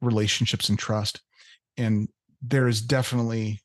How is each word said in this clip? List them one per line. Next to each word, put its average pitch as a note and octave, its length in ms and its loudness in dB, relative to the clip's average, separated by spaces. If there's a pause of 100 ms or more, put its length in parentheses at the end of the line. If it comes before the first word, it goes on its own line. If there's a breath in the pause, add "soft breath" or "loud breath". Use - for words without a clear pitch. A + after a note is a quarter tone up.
relationships A2 680 0
and G2+ 100 2
trust. G#2+ 420 -4 (560 soft breath)
And A2 320 0 (320)
there B2+ 260 2
is A2+ 140 2
definitely A2+ 840 -2